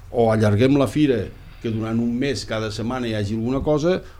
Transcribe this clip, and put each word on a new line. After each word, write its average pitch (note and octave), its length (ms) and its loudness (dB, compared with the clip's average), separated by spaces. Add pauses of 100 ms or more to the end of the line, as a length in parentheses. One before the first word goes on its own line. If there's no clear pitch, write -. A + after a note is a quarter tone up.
(100)
O A#2 220 2
allarguem A2 460 4
la C3+ 120 4
fira, C3+ 340 2 (380)
que A#2 80 -4
durant A2 280 -2
un A#2 200 0
mes C3+ 280 -2
cada A2 240 -4
setmana A#2 400 -4
hi A2 80 -2
hagi G#2 160 -2
alguna B2 280 -2
cosa, D#3 380 0 (200)